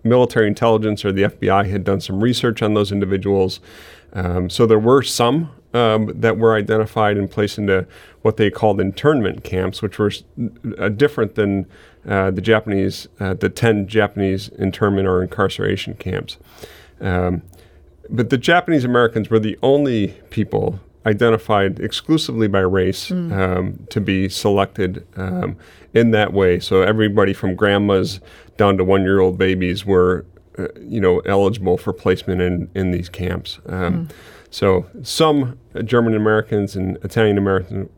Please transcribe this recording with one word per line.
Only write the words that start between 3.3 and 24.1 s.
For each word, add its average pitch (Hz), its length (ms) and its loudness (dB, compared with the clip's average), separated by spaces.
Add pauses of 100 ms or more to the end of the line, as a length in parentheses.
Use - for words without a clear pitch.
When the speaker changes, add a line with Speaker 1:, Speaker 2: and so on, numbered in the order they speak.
Speaker 1:
Um, 90 360 -2
so 117 180 2
there 107 240 6
were 135 120 6
some, 123 340 0 (360)
um, 110 300 2 (220)
that 113 180 4
were 113 200 4
identified 107 540 0
and 98 120 -2
placed 104 300 -4
into 95 280 0 (360)
what 110 140 0
they 104 140 2
called 101 300 0
internment 107 640 0
camps, 92 380 -4
which 104 160 -6
were 104 120 2
s-, - 120 -12 (560)
uh, 92 100 -2 (160)
different 117 300 -2
than, 98 320 0 (420)
uh, 95 220 0
the 95 100 -4 (120)
Japanese, 98 560 0 (100)
uh, 95 160 -4
the 95 140 -2
ten 104 400 2
Japanese 101 600 -2 (160)
internment 98 420 0
or 92 140 0
incarceration 98 720 -4
camps. - 440 -10 (640)
Um, 90 420 -2 (680)
but 113 180 -2
the 135 100 2 (140)
Japanese 170 320 2
Americans 117 460 0
were 110 100 4
the 107 220 -4
only 131 460 2 (220)
people 101 480 -4 (280)
identified 107 720 0
exclusively 113 680 -2
by 98 120 2
race, 92 500 0
Speaker 2:
Mm. 175 220 -4
Speaker 1:
um, 95 580 -2
to 110 100 -2
be 95 280 0